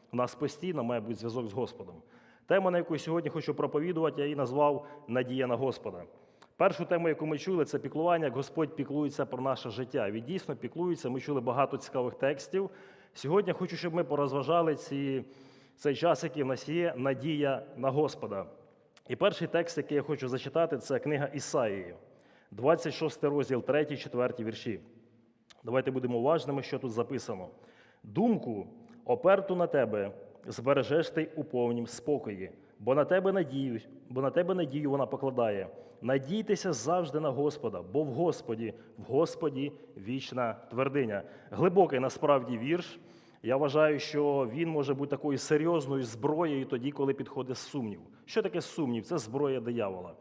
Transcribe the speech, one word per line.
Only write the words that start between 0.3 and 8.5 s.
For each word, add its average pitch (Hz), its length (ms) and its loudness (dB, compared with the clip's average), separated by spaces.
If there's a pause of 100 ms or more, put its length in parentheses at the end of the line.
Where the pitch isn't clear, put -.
постійно 143 500 -4
має 120 160 0
бути 113 140 -6
зв'язок 113 340 -6
з 98 40 -10
Господом. 101 420 -6 (520)
Тема, 185 240 4
на 175 80 4
яку 170 160 0
я 147 40 0
сьогодні 160 320 -2
хочу 147 240 -2
проповідувати, 151 680 0
я 143 60 0
її 147 100 -2
назвав 143 500 2 (220)
«Надія 127 380 0
на 123 100 2
Господа». 110 460 -4 (540)
Першу 175 280 4
тему, 170 240 2
яку 156 180 0
ми 156 120 0
чули, 175 260 2
це 143 140 -2
піклування, 160 460 2
як 131 100 0
Господь 139 420 -2